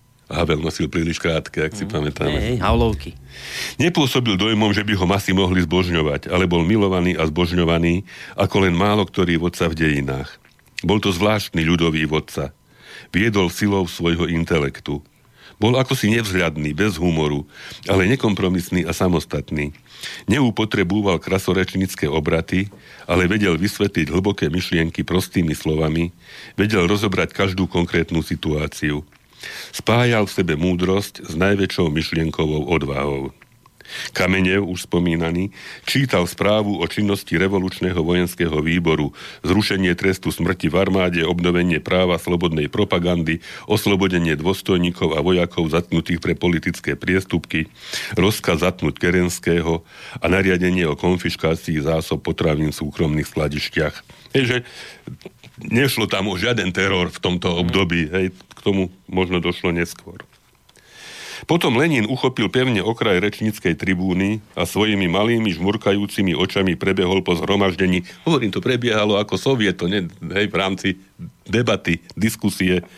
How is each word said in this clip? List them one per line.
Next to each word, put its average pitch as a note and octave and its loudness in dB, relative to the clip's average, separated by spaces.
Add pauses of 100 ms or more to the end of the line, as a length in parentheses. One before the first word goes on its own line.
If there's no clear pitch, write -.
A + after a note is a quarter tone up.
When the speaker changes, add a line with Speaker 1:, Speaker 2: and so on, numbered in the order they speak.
(280)
Speaker 1:
Havel D#2 0
nosil D#2+ -2
príliš E2 -2
krátke, E2 -2
ak D2+ -2
si G2+ -8
Speaker 2:
Mhm. - -6
Speaker 1:
pamätáme. D2+ -2
Speaker 2:
Hej, D2+ -2
hej, B2 0
Havlovky. A2 2 (640)
Speaker 1:
Nepôsobil C3+ 2
dojmom, G#2+ 2
že G2+ 0
by G#2 0
ho F#2+ 0
masy F#2+ 2
mohli F#2 4
zbožňovať, E2 0
ale F2+ 2
bol E2+ 4
milovaný F#2 2
a D#2+ 0
zbožňovaný E2+ 2 (320)
ako F#2+ 2
len F2+ 4
málo G#2 2
ktorý E2+ 0
vodca E2+ -2
v D#2+ -4
dejinách. C#2 -2 (440)
Bol G2 2
to G2+ 0
zvláštny G2 0
ľudový D#2+ 2
vodca. D2 -4 (560)
Viedol G2+ 2
silou G2 0
svojho E2+ 0
intelektu. D#2 -2 (580)
Bol A2+ 4
akosi B2+ 2
nevzhľadný, E2+ 0
bez F#2 0
humoru, D#2 0 (400)
ale F#2+ 4
nekompromisný F#2 0
a E2+ -4
samostatný. D#2 -2 (540)
Neupotreboval G#2 2
krasorečnícke F#2 -2
obraty, E2 0 (380)
ale F2+ 4
vedel F#2+ 2
vysvetliť F2 -2
hlboké F#2 0
myšlienky E2 -2
prostými E2+ 0
slovami, D#2+ 0 (400)
vedel G#2 2
rozobrať F#2 0
každú F#2+ 0
konkrétnu E2+ 0
situáciu. D2+ -4 (720)
Spájal A2+ 2
v - -6
sebe E2+ 0
múdrosť F2+ 0
s D#2 -10
najväčšou F#2+ 2
myšlienkovou D#2 0
odvahou. C#2 -2 (760)
Kamenev, F#2 2
už F2+ -6
spomínaný, F2 0 (320)
čítal G#2+ 2
správu G2+ 0
o E2+ -2
činnosti G2 0
revolučného F#2 0
vojenského E2+ 0
výboru, D#2+ 0 (320)
zrušenie F#2+ 2
trestu F#2+ -2
smrti F2 -2
v D#2 0
armáde, F#2 2
obnovenie F2 2
práva F2+ 2
slobodnej E2+ 0
propagandy, F2 0 (240)
oslobodenie F2+ 2
dôstojníkov F2 0
a D2+ 0
vojakov F2 2
zatknutých E2 0
pre E2+ -2
politické E2+ -2
priestupky, F2+ -2 (400)
rozkaz F2+ 2
zatknúť F2 0
Kerenského E2+ 0 (320)
a - -2
nariadenie F#2 2
o D2 -2
konfiškácii E2+ 0
zásob D#2 -2
potravín D#2 0
v - -10
súkromných D2+ -2
skladišťach. D2+ -2 (400)
Hej, C3+ 2
že A#2+ 0 (1080)
nešlo A#2 0
tam G2 0
o F#2+ -2
žiaden F#2+ -2
teror F#2+ 2
v - -10
tomto F2+ 0
období, F2 0
hej, F#2+ 0 (100)
k - -20
tomu F#2+ 0 (160)
možno F2+ 0
došlo F2 -2
neskôr. - -6 (1160)
Potom C#3+ 2
Lenin C3 2
uchopil B2 -2
pevne B2+ 2
okraj G#2 2
rečníckej G2+ -2
tribúny F#2+ 0 (100)
a G2 -4
svojimi G2+ 2
malými G#2+ 2
žmurkajúcimi G2 0
očami F#2 0
prebehol F#2+ 2
po F2 0
zhromaždení. F#2 2 (240)
Hovorím, B2+ 2
to F#2 -4
prebiehalo G#2+ 2
ako F#2+ -2
soviet, G#2+ 2
to F2 -2
ne, F#2 -2 (240)
hej, G2+ 0
v G2+ -4
rámci F#2+ -2 (560)
debaty, A2 0 (160)
diskusie F#2 0 (160)